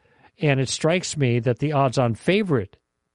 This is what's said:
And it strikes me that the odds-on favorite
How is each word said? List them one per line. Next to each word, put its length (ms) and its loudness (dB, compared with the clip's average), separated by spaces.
And 200 2
it 100 -2
strikes 460 -2
me 240 2
that 200 -2
the 120 -2
odds-on 440 0
favorite 640 -2